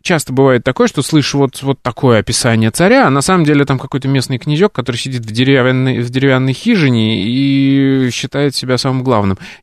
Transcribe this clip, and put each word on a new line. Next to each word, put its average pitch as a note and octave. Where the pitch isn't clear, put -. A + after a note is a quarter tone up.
часто D3+
бывает C3
такое, A#3
что -
слышишь D3
вот, C#3
вот C3+
такое A#2+
описание A2
царя, G#3+
а -
на C#3
самом F3+
деле C#3+
там C3+
какой-то C3+
местный C3+
князёк, D3+
который A#2+
сидит B2+
в G#2+
деревянной, B2+
в A#2+
деревянной C3
хижине A#2+
и C3+
считает C#3+
себя B2+
самым C3
главным. G#2